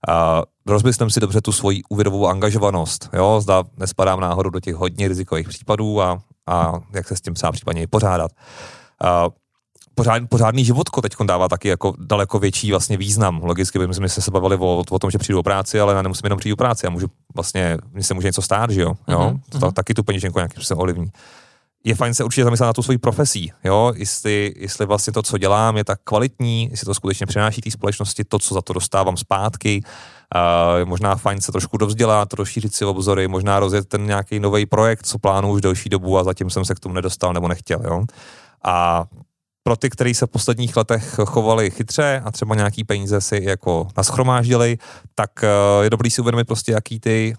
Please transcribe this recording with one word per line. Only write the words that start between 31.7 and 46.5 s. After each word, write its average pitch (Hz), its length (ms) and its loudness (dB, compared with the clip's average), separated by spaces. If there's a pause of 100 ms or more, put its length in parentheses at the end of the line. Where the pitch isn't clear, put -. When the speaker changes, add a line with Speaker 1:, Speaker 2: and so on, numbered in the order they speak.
Speaker 1:
dovzdělat, 110 560 2
rozšířit 104 400 -4
si - 120 -2
obzory, 95 420 0
možná 98 320 0
rozjet 98 280 0
ten 104 180 -2
nějaký 104 340 -2
nový 104 260 2
projekt, 110 400 2
co - 140 -6
plánuju 98 340 2
už 101 80 2
delší 95 280 0
dobu 95 280 2
a 92 60 4
zatím 92 260 -2
jsem 92 160 -2
se 92 100 -2
k - 40 -20
tomu 92 160 -8
nedostal 90 380 -2
nebo 87 140 -2
nechtěl, 87 380 -4
jo? 85 180 -2 (600)
A 87 420 2 (580)
pro 117 120 0
ty, 127 140 -2
kteří 123 240 -2
se 123 120 0
v - 40 -6
posledních 117 480 -2
letech 113 480 0
chovali 110 460 2
chytře 139 540 -2
a 107 60 -6
třeba 110 240 -2
nějaký 104 280 0
peníze 101 380 -2
si 101 220 -2
jako 92 440 -2 (100)
nashromáždili, 120 800 2 (380)
tak, - 280 -4
eh, 110 40 4 (360)
je 107 60 4
dobrý 113 200 2
si 120 120 -2
uvědomit 117 260 0
prostě, 113 240 -2